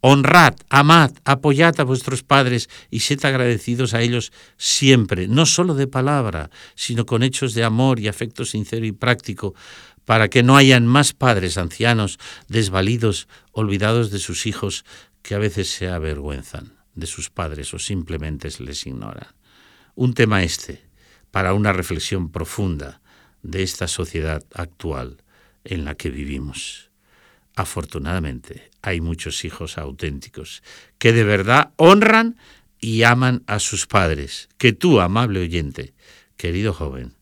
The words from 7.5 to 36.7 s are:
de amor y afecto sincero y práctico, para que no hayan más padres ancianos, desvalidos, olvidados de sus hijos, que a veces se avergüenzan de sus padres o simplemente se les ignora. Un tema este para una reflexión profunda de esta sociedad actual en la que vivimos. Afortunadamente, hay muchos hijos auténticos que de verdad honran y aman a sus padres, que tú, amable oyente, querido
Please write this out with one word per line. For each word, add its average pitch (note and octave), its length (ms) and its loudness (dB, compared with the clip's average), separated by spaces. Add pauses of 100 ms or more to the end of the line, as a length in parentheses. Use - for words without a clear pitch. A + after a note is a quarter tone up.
de A2+ 80 0
amor B2+ 360 2
y G#2+ 80 -4
afecto A2+ 380 -6
sincero A2+ 400 -6
y A2 60 -4
práctico, G#2+ 640 -4 (500)
para A2 240 4
que B2 140 4
no C3+ 140 8
hayan C3 280 8
más C3 280 4
padres F#2+ 440 0
ancianos, G#2 640 -2 (280)
desvalidos, G#2+ 800 -2 (240)
olvidados G#2+ 600 0
de G2+ 80 -6
sus - 260 -8
hijos, G2+ 400 -6 (380)
que - 100 -10
a G2+ 60 -2
veces G2+ 300 -4
se - 180 -8
avergüenzan D2 880 -8 (200)
de E2+ 140 -12
sus - 240 -12
padres D2+ 420 -10
o E2 60 -12
simplemente D#2 720 -8
se - 120 -16
les C#2 220 -12
ignora. G#1+ 480 -14 (640)
Un B2+ 180 0
tema G#2+ 300 2
este - 420 -8 (440)
para F#2+ 240 -2
una G#2 200 0
reflexión F2 580 -4
profunda D#2+ 680 -8 (420)
de E2+ 180 -8
esta F2+ 260 -6
sociedad D#2+ 560 -6 (120)
actual C#2 680 -10 (440)
en E2+ 180 -6
la D2 120 -8
que - 140 -8
vivimos. C#2 800 -10 (680)
Afortunadamente, D#2 1160 -8 (100)
hay F2 200 -4
muchos E2 420 -6
hijos - 340 -12
auténticos C#2+ 840 -12 (340)
que A#2 140 4
de A2+ 140 4
verdad G#2 500 2
honran A3 640 6 (420)
y A2+ 240 0
aman B2 420 2
a G#2+ 140 -4
sus - 260 -4
padres, D#2+ 600 -2 (100)
que A#2+ 140 4
tú, C#3 300 2
amable G2 400 0
oyente, D#2+ 520 -6 (440)
querido F#2 360 -4